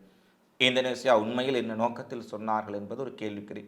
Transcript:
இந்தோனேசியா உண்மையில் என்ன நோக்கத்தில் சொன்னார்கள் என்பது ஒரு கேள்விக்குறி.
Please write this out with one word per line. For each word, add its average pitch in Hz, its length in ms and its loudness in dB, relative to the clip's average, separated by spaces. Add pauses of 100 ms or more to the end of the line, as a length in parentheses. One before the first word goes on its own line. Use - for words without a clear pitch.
(600)
இந்தோனேசியா 127 640 4
உண்மையில் 123 400 0
என்ன 113 140 -6
நோக்கத்தில் 117 540 -4
சொன்னார்கள் 107 500 -2
என்பது 101 220 -8
ஒரு 127 140 -8
கேள்விக்குறி. 104 520 -8